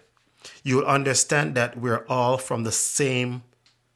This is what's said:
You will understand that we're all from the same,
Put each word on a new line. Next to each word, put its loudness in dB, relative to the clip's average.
You 2
will 2
understand 2
that 0
we're -2
all 2
from -4
the -2
same, -2